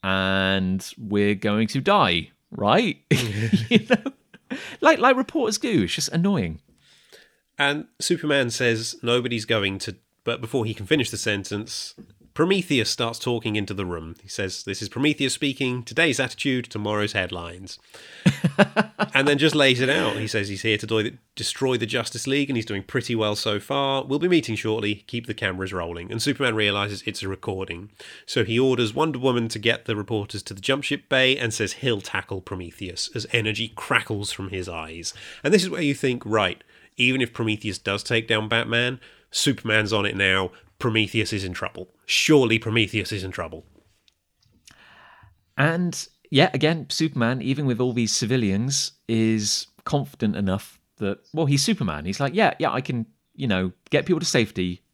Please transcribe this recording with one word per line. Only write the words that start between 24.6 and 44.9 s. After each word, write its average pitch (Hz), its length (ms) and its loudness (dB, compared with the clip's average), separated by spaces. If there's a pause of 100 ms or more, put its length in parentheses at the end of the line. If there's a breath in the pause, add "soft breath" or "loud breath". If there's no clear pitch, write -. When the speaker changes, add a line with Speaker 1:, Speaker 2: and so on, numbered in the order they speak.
Speaker 2:
Keep 120 200 -8
the 110 80 -6
cameras 95 400 -4
rolling." 85 360 -6
And 113 120 -4
Superman 131 320 0
realizes 101 500 0
it's - 180 -6
a 98 60 -6
recording. 95 640 -8 (340 loud breath)
So - 180 0
he 113 160 2
orders 123 360 4
Wonder 147 240 0
Woman 120 300 2
to 113 100 -6
get 113 260 2
the 117 100 -2
reporters 104 500 -4
to - 100 -12
the 98 80 -16
jump 135 220 0
ship - 260 -4
bay 131 260 4
and 117 160 -2
says 107 220 -2
he'll 117 260 -2
tackle 95 400 -6
Prometheus 90 760 -10
as 110 180 -6
energy 110 440 0
crackles 107 560 -2
from 98 160 -8
his 92 180 -6
eyes. 82 460 -10 (320 loud breath)
And 147 80 4
this 196 120 6
is 185 40 -6
where 180 140 -4
you 143 120 2
think, 127 300 -2
right, 104 400 0 (320 soft breath)
even 127 240 2
if 120 140 -2
Prometheus 110 420 -2
does 101 260 -2
take 113 240 0
down 110 220 0
Batman, 117 500 0 (320 loud breath)
Superman's 107 600 2
on 104 140 2
it 98 100 -2
now. 95 360 2 (260 loud breath)
Prometheus 110 540 0
is 98 120 -2
in 92 80 -6
trouble. - 380 -10 (160)
Surely 123 520 6
Prometheus 107 540 0
is 98 100 -6
in 95 80 -8
trouble. 85 360 -10 (1900 loud breath)